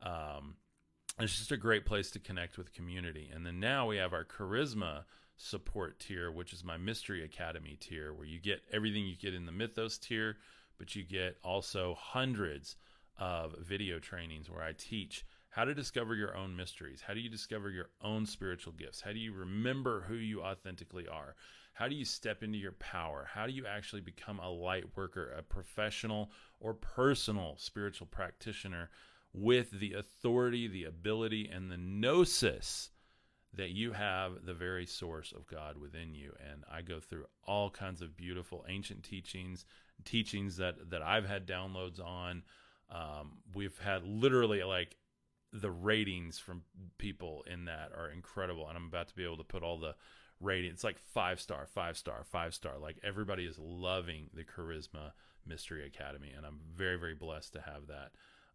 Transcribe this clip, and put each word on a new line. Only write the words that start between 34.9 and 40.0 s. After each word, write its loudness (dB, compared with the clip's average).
of -14
God -8
within -8
you? -10
And -12
I -6
go -4
through -8
all 4
kinds -4
of -8
beautiful -6
ancient -4
teachings, -6